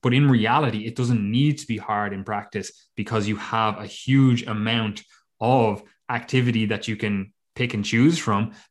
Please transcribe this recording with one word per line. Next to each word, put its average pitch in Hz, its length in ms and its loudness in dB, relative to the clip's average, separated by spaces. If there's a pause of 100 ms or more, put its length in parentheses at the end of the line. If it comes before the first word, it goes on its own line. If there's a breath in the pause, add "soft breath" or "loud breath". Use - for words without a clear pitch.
But 123 120 2
in 143 160 4
reality, 117 560 2
it 120 80 -10
doesn't 120 360 0
need 143 280 0
to - 80 -16
be 113 120 -4
hard 104 340 -4
in 95 100 -8
practice 101 480 -8 (260 soft breath)
because 107 300 -2
you 107 100 -2
have 110 420 -2
a 104 80 -12
huge 131 580 2
amount 110 580 -2 (380 soft breath)
of 113 420 2 (260 soft breath)
activity 120 580 0
that 101 200 -4
you 110 100 -4
can 101 360 -4 (240)
pick 120 180 -4
and 104 100 -2
choose 131 320 4
from, 113 360 -2 (180 loud breath)